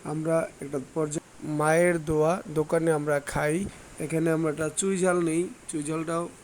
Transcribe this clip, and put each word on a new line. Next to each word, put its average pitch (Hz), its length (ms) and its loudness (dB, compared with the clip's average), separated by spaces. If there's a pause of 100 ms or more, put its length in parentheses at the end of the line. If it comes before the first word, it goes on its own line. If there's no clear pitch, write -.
আমরা 160 460 0 (120)
একটা 143 180 -4 (140)
পর্যায়ে 151 640 -4
মায়ের 160 480 4
দোয়া 160 360 2 (140)
দোকানে 160 360 2
আমরা 147 280 2
খাই। 151 460 -2 (340)
এখানে 160 320 0
আমরা 160 200 2
একটা 156 260 -2
চুই 196 200 0
ঝাল 175 240 2
নেই, 165 260 0 (200)
চুই 151 160 -4
ঝালটাও 165 460 -4 (140)